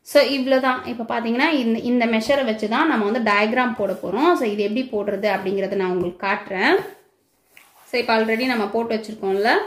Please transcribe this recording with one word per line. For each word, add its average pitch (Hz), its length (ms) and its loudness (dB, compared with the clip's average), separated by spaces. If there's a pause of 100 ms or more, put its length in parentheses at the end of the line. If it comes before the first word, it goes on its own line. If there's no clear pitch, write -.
So 285 220 4
இவ்வளவுதான். 262 600 0
இப்ப 240 340 -6
பாத்தீங்கன்னா 240 300 0
இந்த, 233 300 0
இந்த 240 260 2
மெஷரை 233 400 0
வச்சு 220 240 -2
தான் 285 180 2
நம்ம 220 220 0
வந்து 220 220 0
diagram 226 440 2
போட 190 180 -2
போறோம். 233 400 2
So 285 100 0
இது 208 200 0
எப்படி 233 260 -2
போடுறது 202 340 -4
அப்படிங்கறத 196 520 -2
நான் 185 160 0
உங்களுக்கு 180 360 -2
காட்டுறேன். 208 480 0 (1080)
So 240 140 -4
இப்ப 233 180 0
already 220 280 0
நம்ம 226 220 0
போட்டு 226 280 -2
வச்சிருக்கோம்ல 214 720 0